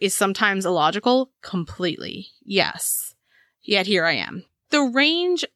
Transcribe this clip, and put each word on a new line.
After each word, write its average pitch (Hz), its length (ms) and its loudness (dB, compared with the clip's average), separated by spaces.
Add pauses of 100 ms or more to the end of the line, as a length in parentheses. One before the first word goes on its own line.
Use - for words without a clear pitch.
is 190 120 0
sometimes 196 520 0
illogical? 196 640 2 (120)
Completely. - 840 -6 (160)
Yes. - 720 -2 (480)
Yet 196 240 0
here 185 180 2
I 165 100 2
am. 120 300 -8 (260)
The 294 120 4
range 311 600 2 (120)